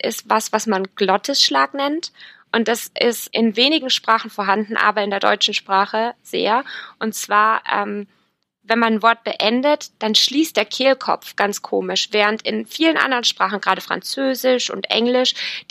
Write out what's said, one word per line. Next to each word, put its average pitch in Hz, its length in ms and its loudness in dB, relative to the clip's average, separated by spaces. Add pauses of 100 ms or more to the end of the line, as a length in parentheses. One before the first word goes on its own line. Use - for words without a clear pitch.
ist - 240 -4
was, 220 240 0
was 214 160 -2
man 190 280 0
Glottisschlag 208 800 2
nennt. 285 380 -4 (400)
Und 226 160 2
das 226 320 -4
ist 233 320 0
in 226 240 2
wenigen 262 340 2
Sprachen 226 400 0
vorhanden, 208 460 -2
aber 214 280 2
in 202 60 -2
der 196 120 -2
deutschen 208 320 2
Sprache 202 680 -2
sehr. 208 440 -2 (320)
Und 214 180 -4
zwar, 214 460 0 (100)
ähm, 202 360 -4 (560)
wenn 226 160 0
man 226 160 4
ein 208 80 0
Wort 233 200 4
beendet, 262 760 0
dann 214 160 0
schließt 294 420 2
der 214 80 2
Kehlkopf - 720 -2
ganz 202 240 -2
komisch, 190 500 -4
während 214 300 2
in 220 240 -4
vielen 320 320 0
anderen 254 260 0
Sprachen, 196 380 -2
gerade 185 200 0
Französisch 254 880 -2
und - 200 -8
Englisch, 247 440 2 (380)